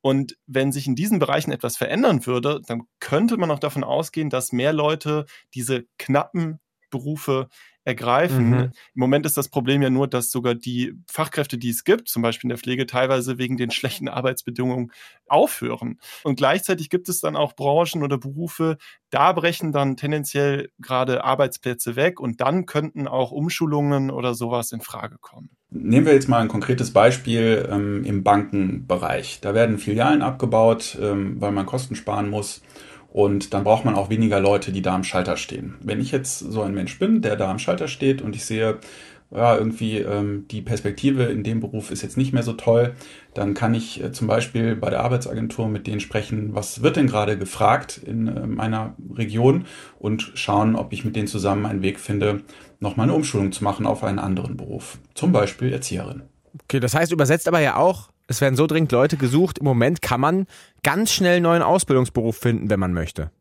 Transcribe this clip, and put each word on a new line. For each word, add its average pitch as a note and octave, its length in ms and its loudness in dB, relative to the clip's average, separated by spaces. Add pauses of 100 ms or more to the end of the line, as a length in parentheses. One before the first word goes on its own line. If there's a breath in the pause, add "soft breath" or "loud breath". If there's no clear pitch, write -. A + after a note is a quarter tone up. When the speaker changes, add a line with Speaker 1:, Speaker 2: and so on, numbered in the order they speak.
Speaker 1:
Und C3+ 360 0 (100)
wenn C3+ 260 0
sich C#3 140 -6
in C3 80 0
diesen G3 240 0
Bereichen C#3+ 340 0
etwas B2 240 -6
verändern F#3 500 0
würde, C3 400 -2
dann A#2 180 -6 (160)
könnte A3 360 0
man E3+ 140 0
auch C#3+ 80 0
davon C#3+ 260 -4
ausgehen, D3+ 460 -4
dass B2+ 220 -4
mehr B2+ 200 2
Leute D3+ 540 -2 (280 loud breath)
diese B2 300 -4 (140)
knappen D#3 600 -2 (320)
Berufe C3+ 580 -4 (380 soft breath)
ergreifen. B2 640 2
Speaker 2:
Mhm. B2 140 4
Speaker 1:
Im B2+ 80 -2 (240 soft breath)
Moment C3+ 320 2
ist D3 100 -2
das C#3 120 -2
Problem C#3 340 0
ja C3 80 2
nur, C3 180 2
dass B2 220 -2
sogar B2 240 0
die A#2+ 400 -6 (160)
Fachkräfte, D3+ 480 -4
die A#2+ 100 -4
es A#2 160 -4
gibt, A#3 240 2
zum A#2 140 -2
Beispiel A#2 240 -2
in B2 40 -2
der A#2+ 80 -4
Pflege, B2+ 280 -4
teilweise B2+ 500 0
wegen B2 220 -4
den A#2+ 120 -4
schlechten C3 380 -6
Arbeitsbedingungen B2+ 840 -4 (360 loud breath)
aufhören. A#2+ 720 0 (240 loud breath)
Und C#3 140 0
gleichzeitig D#3+ 520 0
gibt F3+ 220 -4
es F3+ 100 -4
dann D3+ 160 -4
auch D3 180 -2
Branchen D3+ 480 0
oder C#3 140 -2
Berufe, D#3 600 -4 (320 loud breath)
da D3 220 4
brechen E3 400 -2
dann C#3 260 0
tendenziell C#3+ 800 -2
gerade B2+ 460 0
Arbeitsplätze B2 680 -2
weg D#3 260 0
und A#2+ 200 -6
dann D#3+ 240 0
könnten D3+ 420 -4
auch B2+ 260 -2
Umschulungen D3 760 0
oder B2+ 220 -4
sowas A#2+ 400 -4
in A2+ 80 -8
Frage A2 400 -12
kommen. - 300 -20 (180)
Speaker 3:
Nehmen B2+ 380 4
wir D3+ 80 8
jetzt C3+ 140 6
mal A#2 120 4
ein A2 80 0
konkretes B2+ 440 -2
Beispiel, A2+ 800 4
ähm, G2+ 340 -2
im G2+ 180 -2
Bankenbereich. F#2 1200 0
Da G2+ 100 -2
werden A2 240 4
Filialen B2 460 2
abgebaut, A2+ 800 2
ähm, G2+ 360 -2
weil G2+ 140 -2
man G2 140 -2
Kosten C3 300 -6
sparen G#2 340 -4
muss. G#2 320 -6 (460 loud breath)
Und G2+ 460 2
dann G2 80 0
braucht A2 220 4
man G#2+ 100 2
auch G2 160 -2
weniger A2 300 2
Leute, G2 320 2
die F#2+ 100 -4
da F#2 100 0
am F#2 120 0
Schalter F2+ 320 -2
stehen. - 440 -10
Wenn - 200 -4
ich C3+ 100 -4
jetzt C3 300 -4
so G#2+ 220 -4
ein G2 120 -2
Mensch F#2+ 240 -6
bin, A3 240 2
der G#2 140 0
da G2 120 0
am G2+ 120 -4
Schalter F3+ 260 -2
steht C3+ 360 0
und A2 120 -8
ich A2+ 100 -10
sehe, A2 340 -2 (520 loud breath)
ja, A2 260 4
irgendwie, A2 420 -2
ähm, G2+ 520 -4
die G#2+ 120 -8
Perspektive B2 640 0
in G#2+ 180 -4
dem A2 160 0
Beruf G#2+ 320 -8
ist - 100 -6
jetzt - 140 -6
nicht C3 160 2
mehr B2 100 2
so A2+ 120 -4
toll, A#2 400 2 (380 loud breath)
dann G2+ 220 -2
kann A2+ 180 2
ich, - 300 -2
äh, - 80 -4
zum A2+ 160 -4
Beispiel A2+ 480 2
bei - 160 -2
der - 140 -2
Arbeitsagentur A#2 640 -2
mit G#2+ 180 -4
denen G#2+ 140 -4
sprechen, G#2 560 -4
was G#2 260 -6
wird D#3 140 4
denn C#3+ 100 4
gerade G#2 320 0
gefragt G#2+ 640 0
in, A2+ 220 -4
äh, A#2 220 -4
meiner A2 480 -4 (180)
Region A#2 520 2 (340 loud breath)
und A2 340 -4
schauen, G#2+ 400 2
ob - 180 -4
ich G2 120 -10
mit A2 100 -4
denen G#2 140 -2
zusammen G2+ 380 0
einen G2+ 160 -2
Weg G2 180 -2
finde, G#2 420 -2 (380 loud breath)
nochmal G#2+ 240 0
eine E3+ 100 4
Umschulung G2+ 380 0
zu - 100 -6
machen G#2 240 -2
auf G#2+ 160 0
einen G2+ 160 -2
anderen F#2+ 380 -4
Beruf. - 420 -12 (160)
Zum F3 160 2
Beispiel B2+ 420 2
Erzieherin. C3 500 -6 (420)
Speaker 2:
Okay, C3+ 160 -2
das A#2+ 140 0
heißt, D#3+ 180 2
übersetzt D3+ 340 2
aber E3 140 4
ja C#3 160 2
auch, F3 340 2 (160)
es B2 140 -4
werden C3 160 4
so D3+ 100 4
dringend D3+ 240 2
Leute C#3 280 4
gesucht. C#3 400 2
Im - 80 -4
Moment B2+ 340 4
kann B2 200 0
man F3+ 260 2 (360 loud breath)
ganz F#3 300 2
schnell F3+ 240 4
einen F3 60 4
neuen E3+ 200 6
Ausbildungsberuf B2 760 2
finden, A2+ 320 0
wenn G2 100 4
man F2+ 140 0
möchte. D#2 360 -4 (100)